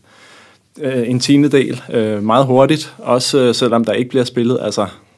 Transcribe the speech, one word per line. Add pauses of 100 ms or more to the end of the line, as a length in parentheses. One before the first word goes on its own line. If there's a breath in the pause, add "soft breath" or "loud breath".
(800 soft breath)
øh,
en
tiendedel,
øh,
meget
hurtigt.
Også,
øh,
selvom
der
ikke
bliver
spillet,
altså (300 soft breath)